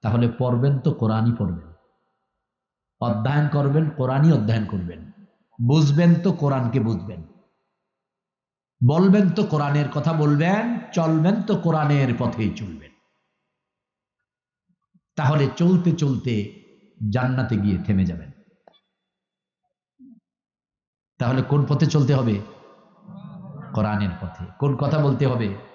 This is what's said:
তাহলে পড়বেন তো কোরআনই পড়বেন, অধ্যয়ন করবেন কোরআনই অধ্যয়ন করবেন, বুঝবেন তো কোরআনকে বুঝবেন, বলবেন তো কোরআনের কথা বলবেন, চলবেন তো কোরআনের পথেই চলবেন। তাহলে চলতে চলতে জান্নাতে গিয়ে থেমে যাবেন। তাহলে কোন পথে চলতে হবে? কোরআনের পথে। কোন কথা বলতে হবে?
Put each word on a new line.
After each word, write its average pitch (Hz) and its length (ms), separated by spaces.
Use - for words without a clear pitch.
তাহলে 117 220
পড়বেন 127 360
তো 160 60
কোরআনই 113 360
পড়বেন, 85 320
অধ্যয়ন 120 480
করবেন 143 360
কোরআনই 135 360
অধ্যয়ন 110 340
করবেন, 87 340
বুঝবেন 147 520
তো 196 100
কোরআনকে 131 480
বুঝবেন, 101 400
বলবেন 185 540
তো 214 80
কোরআনের 147 380
কথা 147 220
বলবেন, 156 500
চলবেন 160 500
তো - 100
কোরআনের 147 540
পথেই 110 420
চলবেন। 85 320
তাহলে 143 260
চলতে 175 340
চলতে 127 320
জান্নাতে 127 560
গিয়ে 98 260
থেমে 95 280
যাবেন। 80 200
তাহলে 127 200
কোন 143 160
পথে 147 200
চলতে 143 280
হবে? 120 220
কোরআনের 104 460
পথে। 90 260
কোন 139 180
কথা 147 300
বলতে 135 200
হবে? 117 220